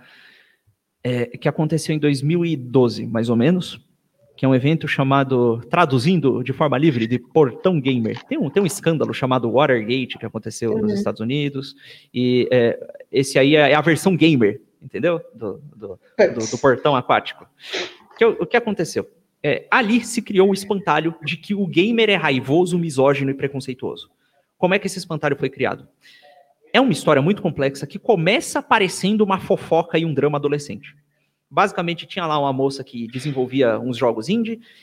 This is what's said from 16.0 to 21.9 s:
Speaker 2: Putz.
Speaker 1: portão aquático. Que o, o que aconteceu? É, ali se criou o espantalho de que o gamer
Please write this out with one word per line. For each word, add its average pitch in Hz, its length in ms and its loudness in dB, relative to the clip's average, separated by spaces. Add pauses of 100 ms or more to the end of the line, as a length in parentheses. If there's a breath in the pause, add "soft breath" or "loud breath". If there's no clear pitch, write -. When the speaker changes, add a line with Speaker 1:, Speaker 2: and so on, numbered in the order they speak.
Speaker 2:
Putz. 117 260 -4
Speaker 1:
portão 139 360 4
aquático. - 500 -2 (720 loud breath)
Que - 80 2
o, 233 60 6 (120)
o 175 40 -4
que - 100 0
aconteceu? 202 520 -4 (340)
É, - 280 -2
ali 233 340 2
se - 180 -6
criou 196 280 4
o 196 40 2
espantalho 165 680 -2
de 156 140 -6
que - 180 -6
o 196 120 -2
gamer 208 440 2